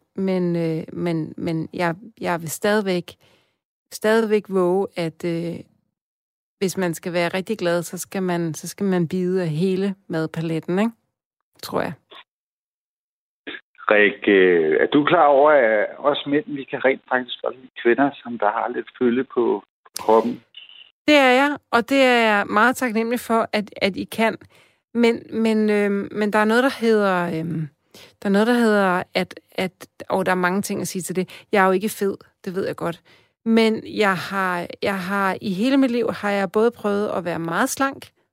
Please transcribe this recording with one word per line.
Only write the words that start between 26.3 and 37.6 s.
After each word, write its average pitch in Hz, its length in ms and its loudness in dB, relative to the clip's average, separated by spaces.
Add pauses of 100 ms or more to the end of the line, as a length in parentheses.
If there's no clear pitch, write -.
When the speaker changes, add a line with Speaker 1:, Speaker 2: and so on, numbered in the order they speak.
Speaker 1:
der 214 60 2
er 214 60 2
noget, 226 180 2
der 277 60 2 (100)
hedder... 202 460 2
Øh, 165 200 -4 (760)
der - 40 -6
er 208 40 -2
noget, 202 180 4
der 240 60 4
hedder, 208 500 2 (100)
at... - 260 -4 (120)
at, - 360 -8 (220)
og 190 160 0
der 185 60 0
er 180 40 0
mange 180 260 0
ting 196 200 -6
at 185 60 -6
sige 185 140 -8
til 165 140 -8
det. - 360 -6
Jeg 208 100 4
er 185 40 4
jo 190 60 4
ikke 185 180 0
fed, 202 280 -4 (280)
det 180 100 -8
ved 196 120 -4
jeg - 80 -6
godt. 170 260 -8 (440)
Men 226 420 2
jeg 196 300 0
har, 180 500 -4 (140)
jeg 196 220 -2
har, 190 380 -2
i 196 120 -4
hele 254 240 0
mit 262 140 4
liv 240 200 0
har 208 200 -6
jeg 196 200 -2
både 220 200 2
prøvet 208 380 -2
at 180 160 -6
være 165 140 -4
meget 170 300 -2